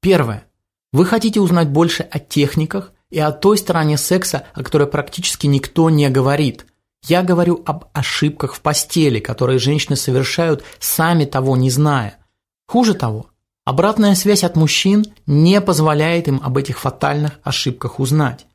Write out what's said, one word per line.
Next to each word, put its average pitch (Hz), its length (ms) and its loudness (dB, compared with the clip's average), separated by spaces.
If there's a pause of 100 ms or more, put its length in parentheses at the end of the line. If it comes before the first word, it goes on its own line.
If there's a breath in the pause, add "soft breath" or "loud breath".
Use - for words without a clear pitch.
Первое. 143 420 0 (500)
Вы 160 140 4
хотите 220 340 0
узнать 170 280 2
больше 160 340 2
о - 160 -8
техниках 156 720 -2 (200)
и 156 100 -4
о 151 100 0
той 196 280 2
стороне 156 400 0
секса, 180 560 -2
о 135 100 -10
которой 143 240 0
практически - 580 -6
никто 143 440 2
не 147 200 2
говорит. 135 560 0 (400)
Я 175 160 2
говорю 175 420 0
об 160 280 -8
ошибках 147 640 -4
в - 60 -16
постели, 151 600 0
которые 127 400 -2
женщины 143 340 -2
совершают, 135 720 -2 (160 loud breath)
сами 165 440 0
того 135 320 0
не 127 140 2
зная. 131 460 0 (500)
Хуже 233 280 2
того, 110 320 -6 (380)
обратная 202 520 2
связь 202 260 2
от 175 140 0
мужчин 190 500 2 (200)
не 165 340 4
позволяет 160 680 0
им 135 160 -2
об 135 160 -2
этих 135 220 -6
фатальных 143 640 -4
ошибках 127 560 -6
узнать. 135 540 -2